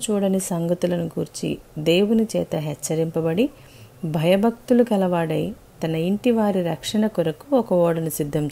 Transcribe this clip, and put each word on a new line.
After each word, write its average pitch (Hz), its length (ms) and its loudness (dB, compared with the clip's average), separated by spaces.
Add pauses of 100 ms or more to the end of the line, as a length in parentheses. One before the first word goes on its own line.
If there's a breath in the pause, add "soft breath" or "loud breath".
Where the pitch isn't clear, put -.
(100)
చూడని 196 300 2
సంగతులను 175 640 -2
గూర్చి 156 540 -6 (200)
దేవుని 202 480 2 (100)
చేత 170 200 -2
హెచ్చరింపబడి, 160 920 -2 (540 loud breath)
భయభక్తులు 196 800 2
కలవాడై, 175 680 0 (280)
తన 160 120 -2
ఇంటి 185 360 0
వారి 208 320 2
రక్షణ 175 440 -2
కొరకు 185 500 -2
ఒక 226 160 0
ఓడను 165 380 2
సిద్ధం 151 420 -2